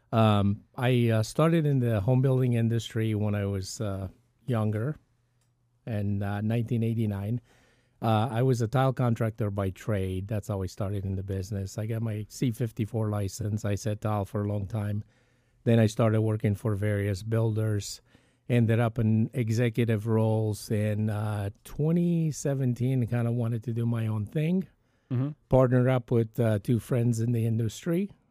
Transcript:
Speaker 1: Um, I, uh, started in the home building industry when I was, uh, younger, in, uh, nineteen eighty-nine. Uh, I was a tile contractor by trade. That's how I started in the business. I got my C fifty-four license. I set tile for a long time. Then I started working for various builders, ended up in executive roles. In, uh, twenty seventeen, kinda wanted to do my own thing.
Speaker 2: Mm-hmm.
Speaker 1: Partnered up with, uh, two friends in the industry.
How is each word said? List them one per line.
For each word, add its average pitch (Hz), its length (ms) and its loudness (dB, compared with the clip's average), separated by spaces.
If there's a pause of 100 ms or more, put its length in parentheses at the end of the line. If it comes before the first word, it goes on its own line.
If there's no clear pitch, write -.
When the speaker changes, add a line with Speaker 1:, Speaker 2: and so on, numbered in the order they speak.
(120)
Speaker 1:
Um, 104 500 4 (140)
I, 120 340 2
uh, 110 140 2
started 165 420 2
in 139 140 2
the 113 220 2
home 127 200 2
building 131 320 2
industry 113 600 0
when 104 200 0
I 101 100 0
was, 98 340 -4
uh, 98 280 -4 (400)
younger, 110 500 -2 (880)
in, 104 380 -2
uh, 104 180 -4
nineteen 113 420 -2
eighty-nine. 110 560 -2 (600)
Uh, 113 280 2
I 117 140 0
was 131 180 2
a 117 60 0
tile 131 260 2
contractor 113 560 0
by 98 220 -2
trade. 95 560 -4
That's 107 220 -4
how 101 120 -2
I 92 60 -2
started 101 380 -6
in 98 100 -2
the 95 80 -4
business. 98 540 -6
I 107 100 -4
got 113 140 -4
my 107 280 -4
C 131 220 -2
fifty-four 110 580 -4
license. 104 560 -4
I 101 100 0
set 104 260 -4
tile 107 240 -2
for 104 180 -4
a 104 40 -2
long 104 200 -4
time. 104 360 -4 (600)
Then 117 160 4
I 110 80 6
started 110 340 2
working 107 340 0
for 104 200 -2
various 101 480 0
builders, 110 800 -2 (480)
ended 117 300 4
up 117 200 0
in 110 340 2
executive 113 760 0
roles. 110 640 0
In, 107 380 0
uh, 104 400 -4 (160)
twenty 165 680 0
seventeen, 131 760 0
kinda 117 240 0
wanted 117 320 -2
to 120 100 -4
do 117 120 -2
my 117 220 -2
own 107 180 -2
thing. 165 420 -2 (440)
Speaker 2:
Mm-hmm. 127 180 -2 (200)
Speaker 1:
Partnered 127 380 6
up 131 240 0
with, 117 260 0
uh, 110 220 2
two 120 200 0
friends 117 420 0
in 117 100 0
the 117 160 0
industry. 117 640 -2 (200)